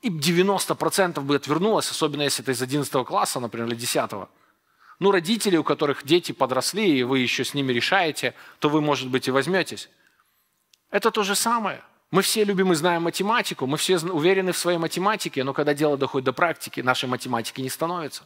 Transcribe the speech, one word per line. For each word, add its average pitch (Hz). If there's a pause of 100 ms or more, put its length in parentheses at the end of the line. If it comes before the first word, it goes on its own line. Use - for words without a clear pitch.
И 269
девяносто 175
процентов 156
бы 143
отвернулось, 160
особенно 151
если 139
это 123
из 120
одиннадцатого 131
класса, 190
например, 117
или 117
десятого. 113 (720)
Ну, 196
родители, 190
у 156
которых 143
дети 160
подросли, 135
и 123
вы 131
ещё 123
с -
ними 135
решаете, 139 (240)
то 151
вы, 151
может 139
быть, 127
и -
возьмётесь. 135 (1040)
Это 214
то 208
же 196
самое. 208 (300)
Мы 185
все 214
любим 190
и 175
знаем 170
математику, 190
мы 139
все 185
зн-, 170
уверены 185
в -
своей 175
математике, 170
но 135
когда 147
дело 147
доходит 135
до 131
практики, -
нашей 127
математики 123
не 131
становится. 165